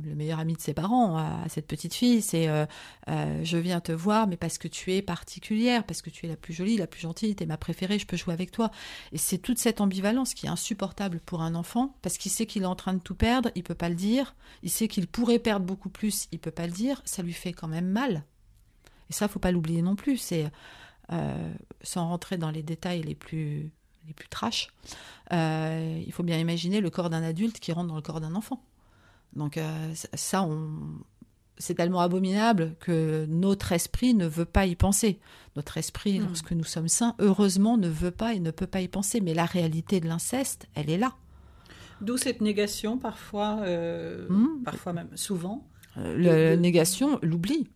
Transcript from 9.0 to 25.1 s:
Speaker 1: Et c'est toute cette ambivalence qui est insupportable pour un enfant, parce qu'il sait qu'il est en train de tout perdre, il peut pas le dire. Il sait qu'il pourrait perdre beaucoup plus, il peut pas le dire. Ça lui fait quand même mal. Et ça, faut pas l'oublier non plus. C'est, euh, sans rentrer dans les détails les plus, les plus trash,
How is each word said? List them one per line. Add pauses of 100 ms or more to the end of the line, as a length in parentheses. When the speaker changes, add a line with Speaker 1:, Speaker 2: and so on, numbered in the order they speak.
Speaker 1:
Et
c'est
toute
cette
ambivalence
qui
est
insupportable
pour
un
enfant,
parce
qu'il
sait
qu'il
est
en
train
de
tout
perdre,
il
peut
pas
le
dire. (280)
Il
sait
qu'il
pourrait
perdre
beaucoup
plus,
il
peut
pas
le
dire.
Ça
lui
fait
quand
même
mal. (840)
Et
ça,
faut
pas
l'oublier
non
plus.
C'est, (600)
euh, (300)
sans
rentrer
dans
les
détails
les
plus, (340)
les
plus
trash, (640)